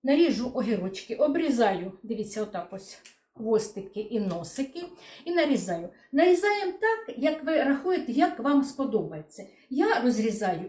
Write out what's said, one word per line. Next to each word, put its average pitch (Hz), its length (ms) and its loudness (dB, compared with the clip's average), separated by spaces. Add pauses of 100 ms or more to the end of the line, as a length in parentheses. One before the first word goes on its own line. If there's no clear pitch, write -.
наріжу 262 500 4
огірочки, 202 600 -4
обрізаю, 233 760 2 (120)
дивіться, 214 400 -6
отак 185 280 -8
ось - 280 -16 (340)
хвостики 214 680 -2
і 220 200 -4
носики, 202 640 -6 (420)
і 339 60 -4
нарізаю. 190 580 0 (220)
Нарізаємо 370 720 4
так, 440 360 -2
як 311 260 0
ви 294 200 2
рахуєте, 277 480 0
як 330 280 2
вам 269 240 4
сподобається. 190 840 -6 (220)
Я 349 320 2
розрізаю, 214 680 0